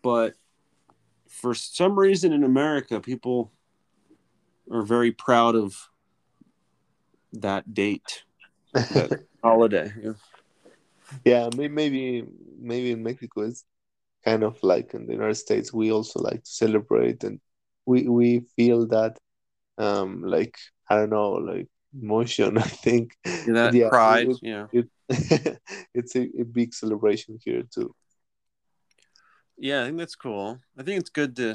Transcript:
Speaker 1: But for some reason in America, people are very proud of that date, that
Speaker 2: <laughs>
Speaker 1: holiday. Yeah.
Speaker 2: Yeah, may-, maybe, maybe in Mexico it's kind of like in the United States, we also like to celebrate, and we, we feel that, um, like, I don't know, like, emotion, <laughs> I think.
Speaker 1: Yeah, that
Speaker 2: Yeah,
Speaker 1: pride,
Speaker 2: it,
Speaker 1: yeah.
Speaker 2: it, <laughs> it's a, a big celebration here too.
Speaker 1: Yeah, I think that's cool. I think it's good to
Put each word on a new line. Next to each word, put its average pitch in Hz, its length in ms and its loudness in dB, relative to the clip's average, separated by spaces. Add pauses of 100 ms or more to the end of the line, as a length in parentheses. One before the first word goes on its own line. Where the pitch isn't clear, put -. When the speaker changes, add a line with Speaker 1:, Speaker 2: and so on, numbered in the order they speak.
Speaker 1:
But 117 340 0 (920)
for 120 260 -4
some 196 440 -2
reason 190 340 4
in 143 120 2
America, 135 560 0
people 123 520 -6 (1160)
are 113 120 -2
very 117 300 2
proud 117 420 2
of 104 360 -4 (1400)
that 101 400 -6
date, 101 500 -4 (480)
that - 600 0
Speaker 2:
<laughs> - 120 -20
Speaker 1:
holiday. 107 480 4 (100)
Yeah. 110 100 -8 (1120)
Speaker 2:
Yeah, 120 320 4
may-, 143 120 -4
maybe, 135 560 -2 (340)
maybe 120 340 -4
in 113 100 -6
Mexico 113 400 -8
it's 117 220 -8 (600)
kind 110 180 2
of 107 200 -4
like - 320 2
in 113 120 -12
the 113 60 -6
United 110 240 -2
States, 107 360 -4
we 110 200 0
also 110 280 -2
like - 240 -6
to - 60 -20
celebrate, 110 720 0
and 101 160 -10 (460)
we, 127 220 2
we 120 340 4 (140)
feel 117 320 4
that, 113 300 0 (600)
um, 98 440 -2
like, 95 340 -2 (340)
I 104 60 4
don't 107 140 0
know, 104 220 0
like, 90 360 -6 (320)
emotion, 110 580 0
<laughs> 110 80 0
I - 20 -8 (160)
think. 117 280 2 (120)
Speaker 1:
Yeah, 165 300 -4
that 117 200 4
Speaker 2:
Yeah, 117 140 6
Speaker 1:
pride, 113 400 6
Speaker 2:
it, 123 140 -2
Speaker 1:
yeah. 107 300 -10
Speaker 2:
it, 120 160 0 (200)
<laughs> 151 520 0 (340)
it's 123 220 -6
a, 123 120 -2 (120)
a 120 40 -2
big 117 300 -4
celebration 110 680 -2
here 120 200 -6 (100)
too. - 220 -8 (1600)
Speaker 1:
Yeah, 135 260 -4
I 120 40 -2
think 156 120 -6
that's 170 160 -12
cool. 110 440 -8 (200)
I 139 40 -16
think 185 180 -6
it's - 100 -10
good 143 260 -4
to 120 180 -2